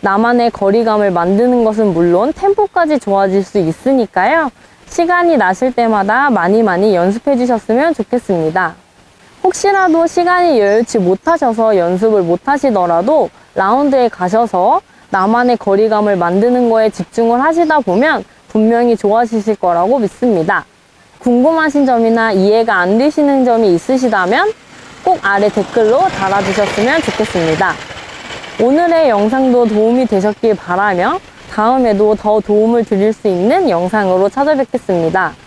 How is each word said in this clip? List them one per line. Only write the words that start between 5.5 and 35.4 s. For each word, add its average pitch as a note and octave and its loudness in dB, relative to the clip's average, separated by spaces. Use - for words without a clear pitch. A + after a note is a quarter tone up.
때마다 A3+ 0
많이 G3+ 0
많이 G3+ 0
연습해 G3+ 0
주셨으면 B3 -2
좋겠습니다. F3+ -4
혹시라도 F#4 0
시간이 F4 0
여유치 G#3+ 0
못하셔서 A3 0
연습을 F#3 0
못하시더라도 G3 0
라운드에 B3 0
가셔서 G#3+ 0
나만의 A#3 0
거리감을 G#3 0
만드는 A3 0
거에 A3 2
집중을 A#3 -2
하시다 D#4 0
보면 A#3+ 0
분명히 A#3 2
좋아지실 A3 0
거라고 F#3 0
믿습니다. F#3+ -2
궁금하신 C#4+ 0
점이나 A3+ 0
이해가 G#3 2
안 F#3 0
되시는 C#4 0
점이 A3+ 2
있으시다면 B3+ 0
꼭 F#4 0
아래 G3+ 0
댓글로 A3 0
달아주셨으면 G3+ -2
좋겠습니다. F3 -2
오늘의 D#4+ 2
영상도 A#3+ 2
도움이 A3+ 0
되셨길 G#3 0
바라며 G3 -2
다음에도 G#3+ 0
더 G#3+ 0
도움을 A3 0
드릴 G#3 0
수 - -6
있는 A3+ 0
영상으로 F#3 0
찾아뵙겠습니다. F#3+ -2